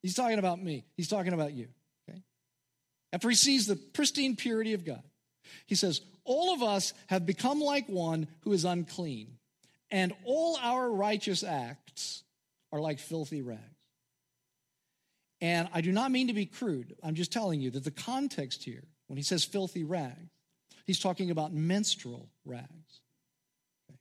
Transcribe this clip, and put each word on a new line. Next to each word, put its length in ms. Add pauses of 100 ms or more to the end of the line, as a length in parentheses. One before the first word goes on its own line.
He's 120
talking 240
about 240
me. 220 (100)
He's 140
talking 240
about 220
you, 140 (380)
okay? 140 (920)
After 160
he 40
sees 320
the 100
pristine 600
purity 380
of 100
God, 180 (640)
he 100
says, 240 (240)
"All 280
of 80
us 320 (140)
have 180
become 360
like 280
one 380 (140)
who 120
is 120
unclean, 720 (540)
and 200 (120)
all 320
our 340
righteous 540
acts 800 (480)
are 80
like 180
filthy 440
rags." 200 (1800)
And 320
I 100
do 100
not 180
mean 180
to 40
be 140
crude. 560
I'm 120
just 160
telling 300
you 120
that 120
the 60
context 760
here, 180 (240)
when 120
he 40
says 220
filthy 400
rags, 480 (520)
he's 140
talking 320
about 220
menstrual 800 (140)
rags. 580 (840)
Okay. 120